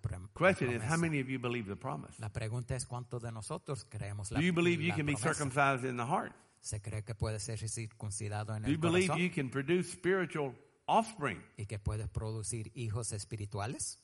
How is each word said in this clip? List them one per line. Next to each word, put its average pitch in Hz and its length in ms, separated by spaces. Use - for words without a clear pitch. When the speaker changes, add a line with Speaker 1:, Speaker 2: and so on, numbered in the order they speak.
Speaker 1:
prom-, 92 220
la - 100
Speaker 2:
Question 165 380
is, 117 100
how 151 160
Speaker 1:
promesa. - 0
Speaker 2:
many 160 240
of 123 60
you 131 120
believe 120 300
the 101 100
promise? 147 400
Speaker 1:
La 110 140
pregunta 117 420
es 123 120
cuántos 120 340
de 117 100
nosotros 120 540
creemos 104 460
la, 135 80
Speaker 2:
Do 165 60
you 185 60
believe 170 320
you 175 60
Speaker 1:
la 160 60
Speaker 2:
can 151 100
be 147 80
Speaker 1:
promesa. 156 220
Speaker 2:
circumcised 135 500
in 127 120
the 120 100
heart? 196 260
Speaker 1:
¿Se 107 220
cree 107 220
que 117 100
puede 107 260
ser 110 200
circuncidado 107 840
en 110 80
Speaker 2:
Do 131 60
you 147 60
Speaker 1:
el 156 40
Speaker 2:
believe 175 300
Speaker 1:
corazón? 160 140
Speaker 2:
you 180 80
can 135 200
produce 170 400
spiritual 165 640
offspring? 151 540
Speaker 1:
¿Y 104 100
que 107 120
puedes 107 300
producir 110 680
hijos 117 380
espirituales? 107 920